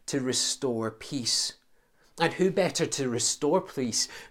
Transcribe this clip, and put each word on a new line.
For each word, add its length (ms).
to 140
restore 680
peace. 640
And 160
who 160
better 360
to 220
restore 520
peace 480